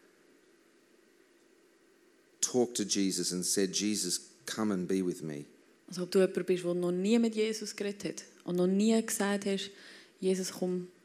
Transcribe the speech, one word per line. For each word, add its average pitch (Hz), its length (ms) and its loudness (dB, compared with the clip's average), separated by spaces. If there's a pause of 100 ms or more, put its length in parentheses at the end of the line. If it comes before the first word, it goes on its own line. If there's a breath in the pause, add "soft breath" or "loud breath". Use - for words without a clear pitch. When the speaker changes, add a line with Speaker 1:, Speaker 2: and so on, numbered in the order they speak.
(2500)
Speaker 1:
talked 120 360 2
to 107 80 0
Jesus 92 480 2
and 90 120 -2
said, 95 280 2
"Jesus, 92 460 0 (280)
come 107 260 0
and 90 160 -2
be 95 140 2
with 90 200 -2
me." 73 220 -8 (440)
Speaker 2:
Also 180 140 -8
ob 180 80 -8
du 202 100 4
jemand 185 260 2
bist, 175 180 0
der 175 100 0
noch 175 180 0
nie 196 260 2
mit 226 160 2
Jesus 214 420 -2
geredet 202 280 -6
hat - 200 -8 (200)
und 175 120 -2
noch 180 100 4
nie 214 360 4
gesagt 202 440 -2
hast, 196 240 -2 (500 loud breath)
„Jesus, 185 320 0
komm 180 360 -4 (160)